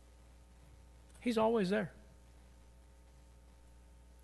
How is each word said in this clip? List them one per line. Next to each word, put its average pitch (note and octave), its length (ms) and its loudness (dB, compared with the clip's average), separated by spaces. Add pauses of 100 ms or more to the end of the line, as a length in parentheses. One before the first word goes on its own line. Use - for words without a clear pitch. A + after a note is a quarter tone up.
(1200)
He's A#3 180 -2
always A3 320 2
there. G3+ 220 0 (2250)